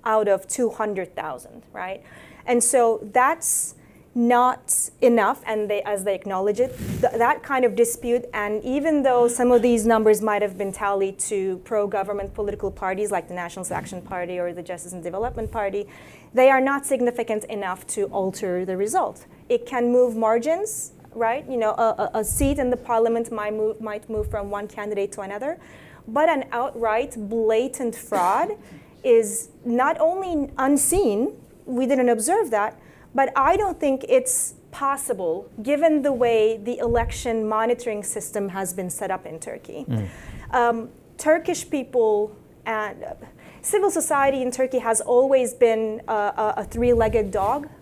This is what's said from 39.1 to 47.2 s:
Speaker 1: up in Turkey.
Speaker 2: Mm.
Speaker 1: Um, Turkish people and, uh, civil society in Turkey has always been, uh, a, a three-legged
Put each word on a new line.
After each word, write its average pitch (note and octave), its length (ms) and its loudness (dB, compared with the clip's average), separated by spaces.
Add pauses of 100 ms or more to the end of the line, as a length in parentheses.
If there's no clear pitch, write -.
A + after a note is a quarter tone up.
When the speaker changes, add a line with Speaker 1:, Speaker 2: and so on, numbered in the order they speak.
Speaker 1:
up F#3 140 -6
in D#3 160 -14
Turkey. - 480 -12
Speaker 2:
Mm. A2 200 -4 (420)
Speaker 1:
Um, A#3 380 0 (280)
Turkish E4 540 0
people A3 640 0 (300)
and, G#3+ 360 -6
uh, - 120 -12 (480)
civil G4 280 2
society C#4 520 2
in B3+ 80 0
Turkey C4 300 0
has A3+ 200 0
always B3+ 540 4
been, A3 520 2
uh, G#3+ 520 0
a, - 20 -6
a G3+ 40 -6
three-legged A3+ 680 2